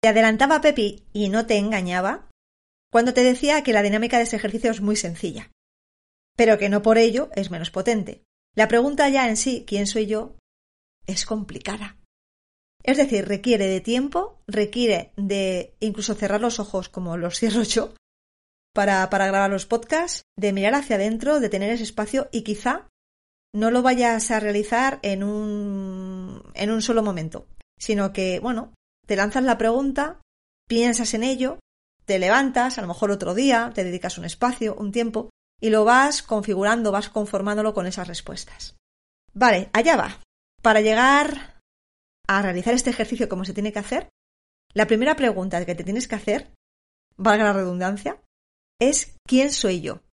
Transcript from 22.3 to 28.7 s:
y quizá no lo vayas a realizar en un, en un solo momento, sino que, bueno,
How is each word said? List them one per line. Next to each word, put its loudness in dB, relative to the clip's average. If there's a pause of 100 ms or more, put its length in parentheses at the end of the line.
y -4
quizá -4 (680)
no 2
lo 2
vayas 2
a 0
realizar 0
en -4
un, -8 (100)
en -4
un 0
solo 0
momento, -6 (280)
sino -2
que, -2
bueno, -6 (340)